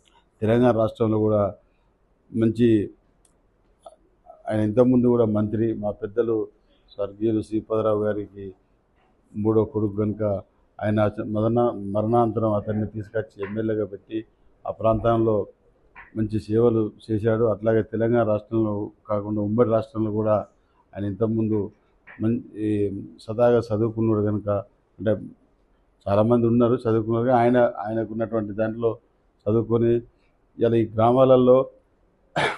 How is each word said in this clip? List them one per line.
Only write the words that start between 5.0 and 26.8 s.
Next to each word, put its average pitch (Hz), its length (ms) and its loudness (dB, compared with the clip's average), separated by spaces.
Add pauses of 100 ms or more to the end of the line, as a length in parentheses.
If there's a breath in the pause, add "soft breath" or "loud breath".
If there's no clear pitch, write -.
కూడా 120 140 2 (100)
మంత్రి, 107 300 -2 (160)
మా 104 80 -4 (100)
పెద్దలు 113 360 -2 (560)
స్వర్గీయులు 104 560 -4
శ్రీపాదరావు 110 580 -2
గారికి 101 400 -6 (880)
మూడో 110 320 2 (100)
కొడుకు 104 280 -2
కనుక 104 200 -4 (560)
ఆయన 107 280 -2
అచ-, 104 280 -6
మరణ-, 113 380 0 (220)
మరణాంతరం 110 640 0
అతన్ని 104 360 -4
తీసుకొచ్చి 110 420 -8 (100)
ఎమ్మెల్యేగా 107 460 -4
పెట్టి 101 260 -10 (460)
ఆ 95 160 -8
ప్రాంతంలో 110 580 2 (800)
మంచి 107 240 -4
సేవలు 110 440 2 (220)
చేశాడు. 110 380 0 (100)
అట్లాగే 110 280 0 (120)
తెలంగాణ 113 300 2 (100)
రాష్ట్రంలో 107 400 -2 (340)
కాకుండా 104 400 -4
ఉమ్మడి 110 280 2
రాష్ట్రంలో 110 440 -4
కూడా 107 160 2 (560)
ఆయన 98 200 -8
ఇంతకుముందు 110 460 -2 (500)
మం-, 113 360 -4 (220)
ఈ 104 40 -2 (560)
సదాగా 120 420 4
చదువుకున్నాడు 110 640 0
కనుక, 104 180 -4 (500)
అంటే 104 160 0 (920)
చాలామంది 113 440 2
ఉన్నారు 120 320 4